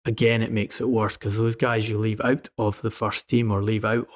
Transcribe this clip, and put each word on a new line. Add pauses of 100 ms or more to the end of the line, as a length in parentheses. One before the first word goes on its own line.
again,
it
makes
it
worse,
'cause
those
guys
you
leave
out (100)
of
the
first
team
or
leave
out